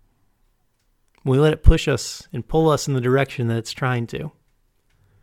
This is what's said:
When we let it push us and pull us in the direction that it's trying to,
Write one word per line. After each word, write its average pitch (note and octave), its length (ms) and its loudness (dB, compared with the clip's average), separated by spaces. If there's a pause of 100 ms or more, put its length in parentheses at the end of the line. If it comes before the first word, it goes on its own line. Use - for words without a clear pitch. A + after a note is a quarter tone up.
(1200)
When C3 140 2
we C#3+ 60 4
let D#3 100 4
it - 100 -8
push D#3+ 240 6
us - 440 -6
and A#2+ 160 -10
pull D#3+ 220 2
us - 180 0
in C#3+ 60 -2
the B2+ 80 -2
direction B2+ 460 0
that A#2 100 -2
it's - 140 -8
trying B2 360 -4
to, - 240 -10 (920)